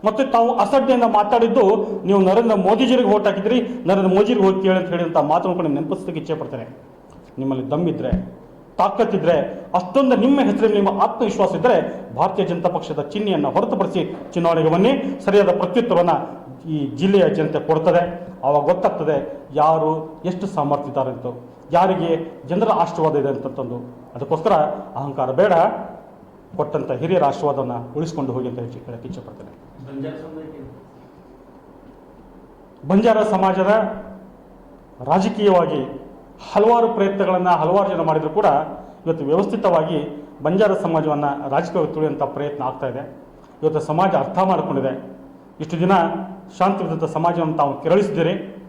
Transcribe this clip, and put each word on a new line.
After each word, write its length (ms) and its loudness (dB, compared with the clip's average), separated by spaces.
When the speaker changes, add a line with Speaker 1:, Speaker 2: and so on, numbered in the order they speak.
Speaker 1:
ಮತ್ತು 280 2
ತಾವು 220 4
ಅಸಡ್ಡೆಯಿಂದ 500 4
ಮಾತಾಡಿದ್ದು 580 4
ನೀವು 160 4
ನರೇಂದ್ರ 360 4
ಮೋದಿಜಿಯವರಿಗೆ 580 4
ಓಟ್ 120 2
ಹಾಕಿದ್ರಿ, 340 2
ನರೇಂದ್ರ 480 0
ಮೋದಿಜಿಗೆ 340 4
ಹೋಗಿ 200 4
ಕೇಳಿ 160 4
ಅಂತ 100 -2
ಹೇಳಿದಂಥ 280 -2
ಮಾತನ್ನು 400 0
ಕೂಡ 100 -2
ನೆನಪಿಸೋದಕ್ಕೆ 540 -4
ಇಚ್ಛೆ 140 -6
ಪಡ್ತೇನೆ. 420 -10
ನಿಮ್ಮಲ್ಲಿ 320 -4
ದಮ್ಮಿದ್ರೆ, 400 -2
ತಾಕತ್ತಿದ್ರೆ, 960 0
ಅಷ್ಟೊಂದು 420 2
ನಿಮ್ಮ 240 4
ಹೆಸರಲ್ಲಿ 400 2
ನಿಮ್ಮ 220 2
ಆತ್ಮವಿಶ್ವಾಸ 520 0
ಇದ್ದರೆ 520 0
ಭಾರತೀಯ 280 0
ಜನತಾ 240 -2
ಪಕ್ಷದ 340 -4
ಚಿಹ್ನೆಯನ್ನು 480 -2
ಹೊರತುಪಡಿಸಿ 680 -2
ಚುನಾವಣೆಗೆ 380 2
ಬನ್ನಿ. 520 0
ಸರಿಯಾದ 340 4
ಪ್ರತ್ಯುತ್ತರವನ್ನು 800 0
ಈ 180 -2
ಜಿಲ್ಲೆಯ 440 4
ಜನತೆ 300 -2
ಕೊಡ್ತದೆ. 680 0
ಆವಾಗ 180 2
ಗೊತ್ತಾಗ್ತದೆ 800 -2
ಯಾರು 680 0
ಎಷ್ಟು 220 -4
ಸಾಮರ್ಥ್ಯ 420 -2
ಇದ್ದಾರೆ 220 -2
ಅಂತ, 160 -10
ಯಾರಿಗೆ 720 0
ಜನರ 220 0
ಆಶೀರ್ವಾದ 480 0
ಇದೆ 120 0
ಅಂತಂದು. 680 -8
ಅದಕ್ಕೋಸ್ಕರ 380 -2
ಅಹಂಕಾರ 340 -4
ಬೇಡ, 220 2
ಕೊಟ್ಟಂತ 340 -4
ಹಿರಿಯರ 340 0
ಆಶೀರ್ವಾದವನ್ನ 480 -2
ಉಳಿಸ್ಕೊಂಡು 360 -4
ಹೋಗಿ 160 -4
ಅಂತ 100 -8
ಹೇಳಿ 140 -10
ಹೇಳಕ್ಕೆ 360 -16
ಇಚ್ಛೆ 120 -12
ಪಡ್ತೇನೆ. 480 -20
Speaker 2:
ಬಂಜಾರ 340 -12
ಸಮುದಾಯಕ್ಕೆ? 760 -16
Speaker 1:
ಬಂಜಾರ 340 4
ಸಮಾಜದ 460 2
ರಾಜಕೀಯವಾಗಿ 960 2
ಹಲವಾರು 360 4
ಪ್ರಯತ್ನಗಳನ್ನ 600 0
ಹಲವಾರು 400 2
ಜನ 120 -4
ಮಾಡಿದ್ರು 300 0
ಕೂಡ 160 0
ಇವತ್ತು 180 -2
ವ್ಯವಸ್ಥಿತವಾಗಿ 1040 0
ಬಂಜಾರ 320 2
ಸಮಾಜವನ್ನ 500 0
ರಾಜಕೀಯವಾಗಿ 440 -2
ತುಳಿಯುವಂಥ 300 -2
ಪ್ರಯತ್ನ 420 -6
ಆಗ್ತಾ 240 -6
ಇದೆ. 280 -10
ಇವತ್ತು 180 0
ಸಮಾಜ 340 0
ಅರ್ಥ 240 -2
ಮಾಡ್ಕೊಂಡಿದೆ. 800 -2
ಇಷ್ಟು 180 -6
ದಿನ 140 2
ಶಾಂತಿಯುತ 460 0
ಸಮಾಜವನ್ನು 500 -2
ತಾವು 260 -2
ಕೆರಳಿಸಿದ್ದೀರಿ. 760 0